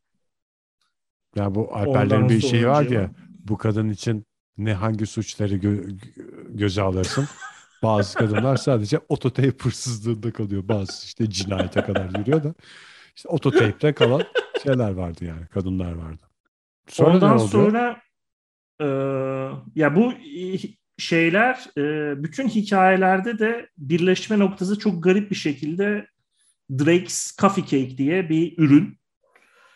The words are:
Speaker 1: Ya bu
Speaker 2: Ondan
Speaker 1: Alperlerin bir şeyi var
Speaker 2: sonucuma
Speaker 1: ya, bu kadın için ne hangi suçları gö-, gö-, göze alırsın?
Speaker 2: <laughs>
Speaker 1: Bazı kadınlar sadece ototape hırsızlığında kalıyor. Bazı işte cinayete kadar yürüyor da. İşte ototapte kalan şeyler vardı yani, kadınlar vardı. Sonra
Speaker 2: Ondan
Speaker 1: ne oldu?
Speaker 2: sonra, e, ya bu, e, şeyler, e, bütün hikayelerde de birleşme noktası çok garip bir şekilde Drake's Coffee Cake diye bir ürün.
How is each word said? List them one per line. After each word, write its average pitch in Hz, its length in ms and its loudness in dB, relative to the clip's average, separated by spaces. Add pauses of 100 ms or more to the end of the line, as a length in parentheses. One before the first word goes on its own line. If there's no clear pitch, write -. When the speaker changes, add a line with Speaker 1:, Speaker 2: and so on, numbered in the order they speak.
(1400)
Speaker 1:
Ya 101 200 -2
bu 110 120 -2
Speaker 2:
Ondan - 120 -8 (100)
Speaker 1:
Alperlerin 127 400 2
bir 113 120 6
şeyi 120 260 2
var 135 160 4
Speaker 2:
sonucuma 123 180 0
Speaker 1:
ya, 90 100 -4 (180)
bu - 280 -6
kadın 110 320 -2
için 107 360 -4 (320)
ne 107 160 -2
hangi 107 320 -2
suçları 104 500 -4
gö-, 98 440 -2
gö-, - 580 -18
göze 104 240 -2
alırsın? 95 460 -2 (260)
Speaker 2:
<laughs> - 300 -12
Speaker 1:
Bazı 104 340 0
kadınlar 113 400 0
sadece 123 420 0 (100)
ototape 135 540 -2
hırsızlığında 113 720 -4
kalıyor. 98 340 -6
Bazı 101 380 -4
işte - 240 -4
cinayete 95 520 -2
kadar 95 280 -4 (100)
yürüyor 139 240 0
da. 151 100 -6 (640)
İşte - 140 -18
ototapte 147 640 2
kalan 123 280 4 (420)
şeyler 123 280 0
vardı 90 340 -6
yani, 82 220 -12
kadınlar 92 460 -4
vardı. 80 280 -12 (680)
Sonra 160 280 4
Speaker 2:
Ondan 185 220 6
Speaker 1:
ne 113 40 4
oldu? 107 60 0
Speaker 2:
sonra, 233 540 2 (800)
e, 151 40 -4 (920)
ya 151 200 2
bu, 240 180 4
e, 180 440 -10 (400)
şeyler, 165 680 2 (120)
e, 147 460 -4
bütün 262 240 -6
hikayelerde 190 920 2
de 226 380 -4
birleşme 175 640 0
noktası 196 400 0
çok 170 240 -2
garip 202 280 4
bir 185 40 -2
şekilde 175 720 -4 (720)
Drake's 170 580 0
Coffee 190 280 2
Cake 131 320 -2
diye 160 320 -2
bir 160 280 0
ürün. 156 400 4 (800)